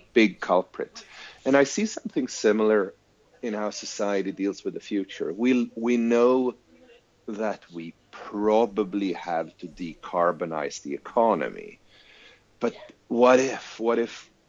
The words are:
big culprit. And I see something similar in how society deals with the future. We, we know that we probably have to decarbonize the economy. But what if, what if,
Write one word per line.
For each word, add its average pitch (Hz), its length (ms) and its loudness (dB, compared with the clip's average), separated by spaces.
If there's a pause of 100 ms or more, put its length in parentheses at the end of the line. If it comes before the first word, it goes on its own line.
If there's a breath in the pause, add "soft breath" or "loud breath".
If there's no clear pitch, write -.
(140)
big 110 260 4
culprit. - 640 -2 (400 loud breath)
And 135 100 2
I 139 100 6
see 202 200 -2
something - 440 -6
similar 107 640 2 (480)
in 117 100 -6
how 104 160 -4
society 101 640 -4
deals 98 320 -4
with 92 80 -6
the - 80 -12
future. - 520 -6
We, 120 440 2
we 120 220 0
know 120 560 4 (720 soft breath)
that 107 420 -6
we 85 220 -12 (200)
probably 104 1000 0
have 82 460 -6
to 90 80 -12
decarbonize 82 1160 -4
the 71 120 -8
economy. 78 840 -2 (800 soft breath)
But 117 160 -2 (320)
what 123 320 6
if, - 400 -4
what 113 180 2
if, - 320 -6 (180)